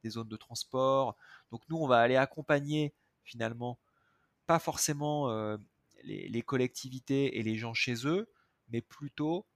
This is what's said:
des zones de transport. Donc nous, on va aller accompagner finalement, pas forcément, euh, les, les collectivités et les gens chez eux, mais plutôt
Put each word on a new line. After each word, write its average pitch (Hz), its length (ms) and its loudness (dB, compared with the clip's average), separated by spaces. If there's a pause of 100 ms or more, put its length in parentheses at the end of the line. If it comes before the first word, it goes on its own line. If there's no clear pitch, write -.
des 113 60 -4
zones 113 200 -8
de 107 80 -10
transport. 131 760 0 (360)
Donc 113 180 -10
nous, 160 80 -4
on 156 100 0
va 123 120 8
aller 123 160 6
accompagner 143 800 0 (300)
finalement, 117 560 -6 (680)
pas - 120 4
forcément, 147 720 0
euh, 107 280 -2 (460)
les, 98 240 -10
les 117 140 -2
collectivités 131 960 0
et 113 60 -2
les 110 140 0
gens 117 160 -6
chez 120 340 0
eux, 190 200 0 (420)
mais 117 120 -2
plutôt 151 640 -4 (100)